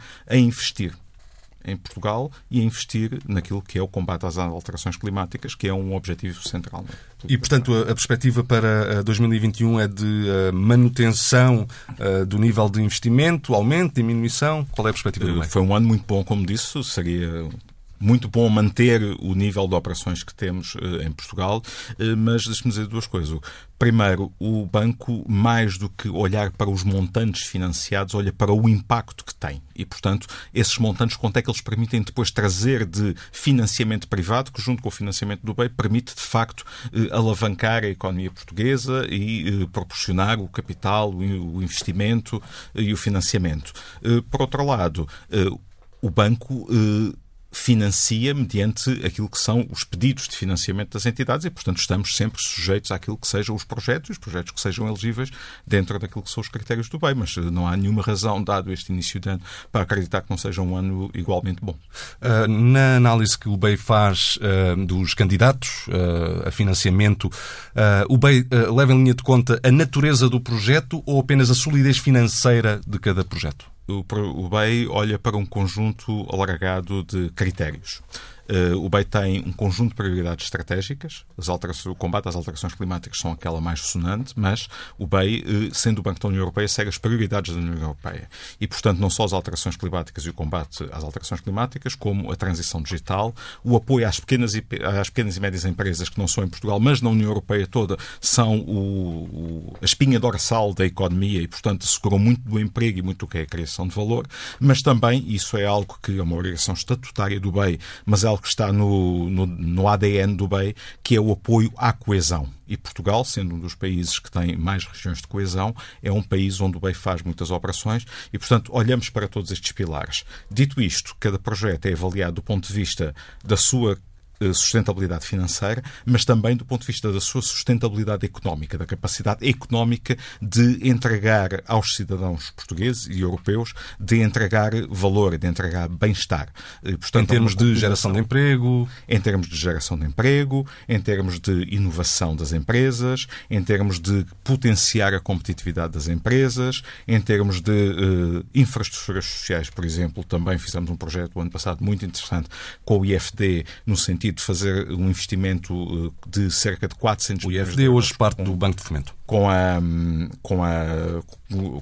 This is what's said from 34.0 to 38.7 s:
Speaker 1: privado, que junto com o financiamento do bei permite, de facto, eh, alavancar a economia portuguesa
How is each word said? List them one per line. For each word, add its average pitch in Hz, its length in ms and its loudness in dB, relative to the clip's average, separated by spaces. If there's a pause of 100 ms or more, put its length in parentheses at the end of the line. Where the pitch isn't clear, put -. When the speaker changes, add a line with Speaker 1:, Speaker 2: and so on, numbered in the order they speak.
Speaker 1:
privado, 110 440 -2
que - 80 -10
junto 123 220 -2
com 110 60 -4
o - 40 -4
financiamento 101 500 -6
do 107 120 -6
bei 123 160 0
permite, 113 440 -2
de - 60 -10
facto, - 460 -2 (260)
eh, 110 180 0
alavancar 110 720 0
a 104 60 -2
economia 92 420 -4
portuguesa 127 800 -2